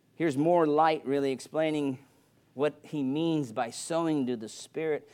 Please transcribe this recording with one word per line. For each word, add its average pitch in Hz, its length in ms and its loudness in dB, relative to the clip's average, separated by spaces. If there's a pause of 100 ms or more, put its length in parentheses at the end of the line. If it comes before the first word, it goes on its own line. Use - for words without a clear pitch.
(160)
Here's 156 220 0
more 165 300 4
light, 156 380 2
really, 139 260 0
explaining 147 680 -2 (540)
what 147 300 -2
he 151 180 -6
means 147 520 -2
by 117 160 -4
sowing 156 580 -2
to 123 80 -2
the 110 140 -10
Spirit, - 640 -6